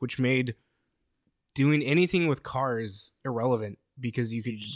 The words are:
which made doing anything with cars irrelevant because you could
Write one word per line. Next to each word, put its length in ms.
which 180
made 360
doing 280
anything 440
with 160
cars 680
irrelevant 540
because 320
you 100
could 160